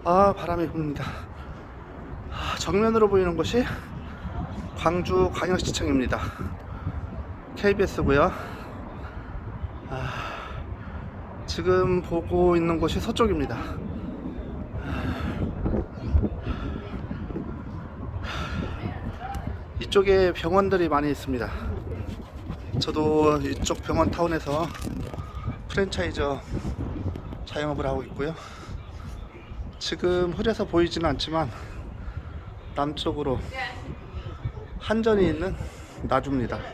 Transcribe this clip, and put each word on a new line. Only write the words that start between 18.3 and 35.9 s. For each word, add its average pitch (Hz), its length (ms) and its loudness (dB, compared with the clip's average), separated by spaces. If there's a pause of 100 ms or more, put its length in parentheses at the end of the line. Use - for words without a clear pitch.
이쪽에 190 540 6
병원들이 185 560 4
많이 147 200 4
있습니다. 127 400 0 (1300)
저도 151 580 6
이쪽 139 440 0
병원 156 300 4
타운에서 160 560 0 (1000)
프랜차이저 160 680 0 (1040)
자영업을 147 420 -2
하고 135 160 0
있고요. 139 320 -4 (1400)
지금 180 540 2
흐려서 214 320 2
보이지는 165 460 4
않지만 156 380 0 (1300)
남쪽으로 143 640 0 (1400)
한전이 214 500 6
있는 170 260 0 (480)